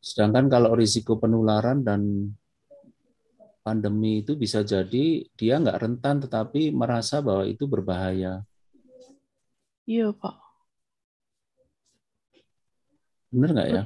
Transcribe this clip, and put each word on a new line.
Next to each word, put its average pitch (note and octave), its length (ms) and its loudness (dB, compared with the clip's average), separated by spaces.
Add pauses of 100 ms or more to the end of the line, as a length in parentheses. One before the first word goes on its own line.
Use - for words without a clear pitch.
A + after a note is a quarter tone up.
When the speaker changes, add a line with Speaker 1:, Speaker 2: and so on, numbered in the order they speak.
Speaker 1:
Sedangkan A2 480 2
kalau A#2 240 6
risiko A2+ 400 2
penularan A2+ 640 2
dan G#2 200 0 (1600)
pandemi G#2+ 580 -2
itu A#2+ 140 -4
bisa G#2+ 260 -2
jadi G2+ 420 0 (340)
dia A2+ 240 2
nggak G2+ 200 0
rentan B2 420 -2
tetapi B2+ 440 -2 (120)
merasa A#2 440 -2
bahwa G2 240 0
itu G#2 160 -6
berbahaya. F#2+ 800 -4 (1400)
Speaker 2:
Iya, A3+ 260 0
Pak. - 220 -10 (3000)
Speaker 1:
Bener C3 220 2
nggak E2 200 2
ya? F#2+ 120 -2